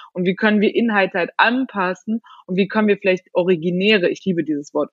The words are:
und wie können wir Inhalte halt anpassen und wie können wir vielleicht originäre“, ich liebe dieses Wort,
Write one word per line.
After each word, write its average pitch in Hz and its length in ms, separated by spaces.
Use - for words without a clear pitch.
und 185 140
wie 185 100
können 214 240
wir 202 160
Inhalte 202 440
halt 165 180
anpassen 220 840
und 190 120
wie 196 100
können 214 220
wir 202 80
vielleicht 190 340
originäre“, 180 800
ich - 160
liebe 170 180
dieses 147 300
Wort, 147 200